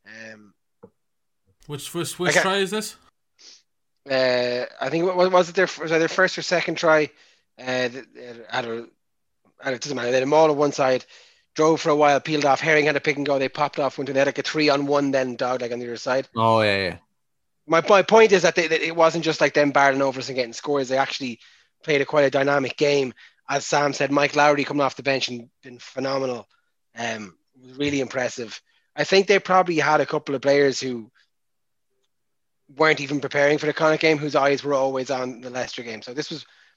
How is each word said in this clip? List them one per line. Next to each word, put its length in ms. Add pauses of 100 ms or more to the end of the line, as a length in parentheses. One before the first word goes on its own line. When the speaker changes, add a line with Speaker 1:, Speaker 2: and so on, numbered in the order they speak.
Speaker 1:
Um, 460 (1120)
Speaker 2:
Which, 260
which, 240
which 200
Speaker 1:
I 40
Speaker 2:
try 160
is 140
this? 240 (1120)
Speaker 1:
Uh, 560 (160)
I 80
think, 160
what 260
was 180
it, 60
their, 140 (100)
was 120
it 80
their 80
first 300
or 40
second 340
try? 340 (500)
Uh, 280
th-, 180 (120)
uh, 160 (180)
I 120
don't, 280 (680)
I 40
don't, 100
it 60
doesn't 140
matter. 140
They 60
had 80
a 20
maul 240
on 80
one 140
side, 340 (480)
drove 260
for 120
a 40
while, 240
peeled 260
off. 140
Herring 260
had 100
a 40
pick 180
and 80
go. 120
They 100
popped 300
off, 200
went 100
to 60
net, 120
like, 140
a 20
three 280
on 180
one, 240
then 240
dog, 260
like, 100
on 80
the 60
other 120
side. 380
Speaker 3:
Oh, 260
yeah, 160
yeah. 200 (720)
Speaker 1:
My, 200
my 140
point 300
is 100
that 140
they, 120
that 140
it 140
wasn't 280
just, 160
like, 140
them 180
barreling 300
over 180
us 100
and 60
getting 180
scores. 360
They 80
actually 420 (440)
played 180
a 40
quite 200
a 60
dynamic 440
game. 380 (340)
As 200
Sam 260
said, 180
Mike 240
Lowry 280
coming 180
off 140
the 80
bench 260
and 180 (140)
been 160
phenomenal. 680 (500)
Um, 400 (240)
was 160
really 240
impressive. 580 (360)
I 80
think 240
they 100
probably 400
had 240
a 60
couple 260
of 80
players 380
who 320 (1700)
weren't 240
even 180
preparing 380
for 80
the 80
Connacht 280
game, 160
whose 180
eyes 280
were 100
always 380
on 300
the 80
Leicester 340
game. 180
So 120
this 160
was 160 (300)